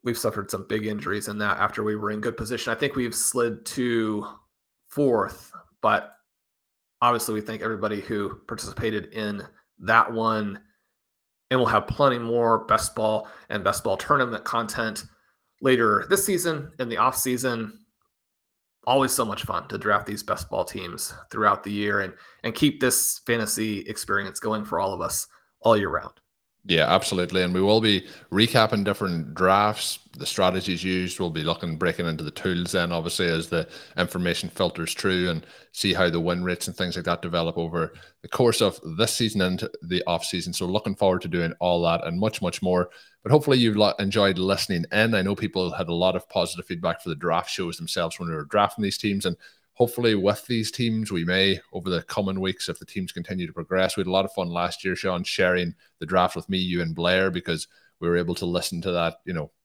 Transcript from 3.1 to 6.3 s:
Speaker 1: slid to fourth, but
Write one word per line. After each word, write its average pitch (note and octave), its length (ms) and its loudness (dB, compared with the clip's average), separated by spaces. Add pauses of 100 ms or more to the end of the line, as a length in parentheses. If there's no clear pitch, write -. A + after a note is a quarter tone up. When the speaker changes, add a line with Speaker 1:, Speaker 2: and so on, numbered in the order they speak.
Speaker 1:
slid A#2+ 520 -2
to A2+ 600 0 (640)
fourth, A#2+ 640 0 (300)
but - 340 2 (880)